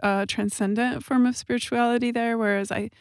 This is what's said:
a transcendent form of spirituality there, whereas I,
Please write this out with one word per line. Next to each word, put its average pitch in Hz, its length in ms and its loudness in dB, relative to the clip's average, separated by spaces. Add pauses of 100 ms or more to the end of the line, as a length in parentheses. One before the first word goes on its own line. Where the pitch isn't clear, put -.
a 202 240 2
transcendent 208 800 -2
form 254 200 4
of 247 120 2
spirituality 240 760 0
there, 233 260 0
whereas 202 340 0
I, 202 200 -4 (100)